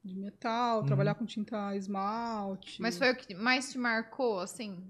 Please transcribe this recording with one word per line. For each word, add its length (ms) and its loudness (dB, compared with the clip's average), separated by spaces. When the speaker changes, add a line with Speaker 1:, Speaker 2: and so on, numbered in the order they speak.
Speaker 1:
de 120 -10
metal, 640 0
Speaker 2:
Uhum. 60 2
Speaker 1:
trabalhar 280 6
com 100 -2
tinta 520 -4
esmalte. 1040 -4
Speaker 3:
Mas 160 0
foi 140 6
o 40 2
que 160 -14
mais 400 2
te 60 -6
marcou, 640 0
assim? 500 -8